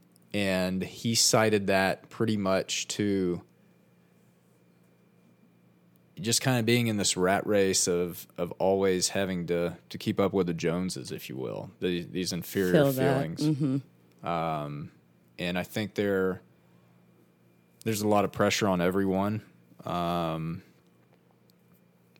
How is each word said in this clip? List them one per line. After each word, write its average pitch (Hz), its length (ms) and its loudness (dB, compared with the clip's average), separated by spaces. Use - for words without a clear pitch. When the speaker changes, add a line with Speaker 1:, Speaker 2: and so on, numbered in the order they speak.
Speaker 1:
and 92 480 0
he 117 320 -4
cited 107 540 4
that 95 420 2
pretty 110 280 -2
much 95 520 0
to 95 520 0
just 113 220 0
kind 127 180 2
of 113 60 0
being 120 220 4
in 107 100 0
this 95 200 0
rat 92 300 2
race 98 400 4
of, 87 400 -2
of 87 160 -4
always 95 560 2
having 92 380 -2
to, 85 280 -2
to - 80 -14
keep - 220 -4
up 98 140 2
with 92 140 2
the 87 60 -2
Joneses, 82 580 -4
if - 180 -12
you 62 60 -10
will, 57 440 -8
the, 90 240 -2
these 87 280 -6
inferior 92 420 -2
Speaker 2:
Feel 139 200 6
that. 135 220 2
Speaker 1:
feelings. 160 260 -4
Speaker 2:
Mm-hmm. 139 840 -2
Speaker 1:
Um, 80 640 -4
and 90 180 -4
I 90 60 -2
think 104 320 -6
there, 95 460 0
there's 107 180 -2
a 107 60 0
lot 101 160 4
of 92 80 -2
pressure 104 360 2
on 90 140 2
everyone, 98 600 0
um, 85 760 -4